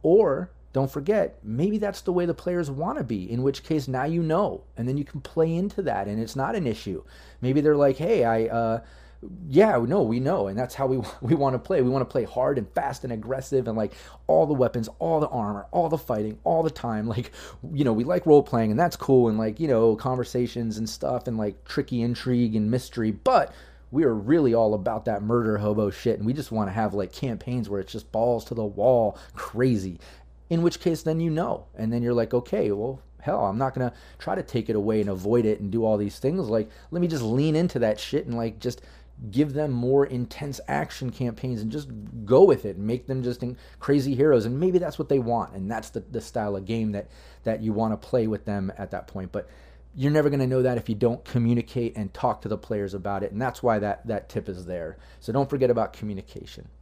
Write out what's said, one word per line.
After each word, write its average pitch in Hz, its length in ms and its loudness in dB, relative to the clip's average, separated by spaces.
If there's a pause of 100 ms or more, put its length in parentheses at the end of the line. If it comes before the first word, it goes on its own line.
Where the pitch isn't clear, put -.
Or 175 480 4 (200)
don't 135 200 0
forget, 147 520 -2
maybe 156 340 -2
that's 202 240 -4
the 180 120 -2
way 175 120 2
the 170 80 -2
players 175 380 -4
wanna 190 320 -4
be, 104 260 -6
in 120 140 -2
which 135 200 0
case 147 240 -2
now 131 180 -2
you 165 180 0
know, 156 380 0 (160)
and 117 100 -4
then 135 100 -2
you 147 60 -2
can 147 160 -10
play 165 340 0
into 190 280 -2
that, 101 260 -2
and 104 140 -4
it's 113 140 -8
not 135 200 -2
an 170 120 -2
issue. 104 360 -6 (380)
Maybe 131 200 2
they're 147 140 0
like, 139 220 4
"Hey, 156 260 0
I, 113 220 2
uh, 113 360 0 (680)
yeah, 151 360 6
no, 165 180 2
we 117 160 0
know, 135 280 0
and 98 100 -6
that's 123 180 -4
how 139 100 -2
we, 127 160 0 (120)
<laughs> - 80 -16
we 127 120 2
wanna 135 260 2
play. 175 220 0
We 123 80 4
wanna 131 160 0
play 120 180 -2
hard 131 340 0
and 110 120 -4
fast 135 340 -4
and 127 80 -6
aggressive 123 560 -2
and, 110 80 -2
like, 107 180 -2 (340)
all 160 180 6
the 147 80 0
weapons, 123 340 2 (120)
all 165 200 2
the 147 100 0
armor, 104 420 -4
all 170 180 2
the 160 80 0
fighting, 107 460 -4
all 165 200 2
the 160 60 0
time. 110 380 -4
Like, 117 240 -4 (420)
you 143 100 0
know, 120 100 4
we 113 100 0
like 175 220 0
role-playing, 135 440 6
and 110 100 0
that's 170 160 2
cool, 127 340 4
and, 107 100 0
like, 110 200 -4
you 160 80 0
know, 113 280 6
conversations 120 840 -4
and 110 100 -4
stuff 127 400 -4
and, 113 100 -4
like, 104 280 -6
tricky 131 380 -2
intrigue 120 520 0
and 107 140 2
mystery, 117 420 -2
but 233 400 4 (380)
we 151 140 2
are 123 100 6
really 120 400 4
all 110 200 4
about 107 320 -2
that 104 180 -2
murder 110 340 2
hobo 104 320 2
shit, - 280 -2
and 101 80 -4
we 120 80 0
just 147 180 -6
wanna 104 200 -2
have, 104 220 -2
like, 98 180 -4
campaigns 123 580 -6
where 101 100 -2
it's - 140 -8
just - 180 -12
balls 117 340 0
to - 80 -8
the 113 120 -2
wall, 107 520 2 (160)
crazy." 107 680 0 (500)
In 165 120 0
which 170 180 2
case, 165 240 0
then 160 160 0
you 165 100 0
know, 160 360 -2 (100)
and 110 160 -4
then 120 100 -2
you're 120 120 2
like, 117 200 2
"Okay, 123 380 0
well, 117 300 -4 (180)
hell, - 260 0
I'm 98 120 0
not 131 160 0
gonna 123 200 -2 (240)
try 185 180 -4
to 190 80 -4
take 113 260 -4
it 107 80 2
away 107 240 2
and 101 80 0
avoid 104 360 2
it 107 140 2
and 101 100 -6
do 113 140 0
all 110 140 2
these 101 220 -4
things. 151 280 -2
Like, 110 220 -2 (200)
let 175 120 -2
me 180 80 2
just 143 140 -2
lean 139 320 2
into 170 240 0
that 110 200 2
shit - 260 -4
and, 117 120 -6
like, 113 220 -4
just 120 220 -6 (500)
give 139 220 2
them 147 180 -2
more 131 340 2
intense 131 640 -8
action 139 420 -4
campaigns 120 520 -4
and 110 100 -4
just 143 180 -8 (340)
go 127 220 8
with 143 200 4
it 95 120 -4
and 101 100 -4
make 123 200 -4
them 131 160 -4
just 123 200 -4
in-, 123 140 -6 (220)
crazy 139 360 2
heroes." 131 300 6
And 123 120 -2
maybe 180 220 2
that's 160 180 -4
what 147 120 -6
they 139 100 4
want, 113 340 -2
and 95 160 -6
that's 113 200 -6
the, 113 100 -8
the 113 220 -8
style 104 340 -4
of 98 100 -6
game 110 280 -2
that, 101 140 -6 (360)
that 113 180 -2
you 110 120 -2
wanna 110 240 0
play 117 300 0
with 107 180 -4
them 98 320 -4
at 98 140 -10
that 92 160 -8
point. 92 260 -10
But - 160 -8 (460)
you're 135 160 0
never 147 180 4
gonna 135 180 0
know 131 140 2
that 123 160 2
if 113 100 -6
you 113 80 -2
don't 117 300 0
communicate 117 720 0
and 104 160 -6
talk - 300 -2
to 113 40 -6
the 104 100 -2
players 101 360 -4
about 98 280 -4
it, 101 120 -6
and 107 80 -4
that's 127 200 -4
why 113 180 2
that, 101 280 -4
that 104 220 -6
tip - 180 -6
is 92 180 -10
there. 85 320 -8 (220)
So 113 140 -8
don't 135 160 0
forget 131 200 2
about 113 220 2
communication. - 800 -12 (120)